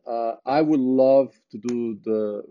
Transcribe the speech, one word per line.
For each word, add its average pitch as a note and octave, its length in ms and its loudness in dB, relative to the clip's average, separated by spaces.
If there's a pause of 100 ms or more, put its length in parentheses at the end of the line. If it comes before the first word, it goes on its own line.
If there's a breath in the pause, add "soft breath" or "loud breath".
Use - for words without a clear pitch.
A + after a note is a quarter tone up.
Uh, A#2 280 -6 (100)
I C#3 160 0
would D#3 180 2
love C3 540 4 (180)
to A#2+ 60 -14
do A#2 460 -6
the G#2+ 460 -4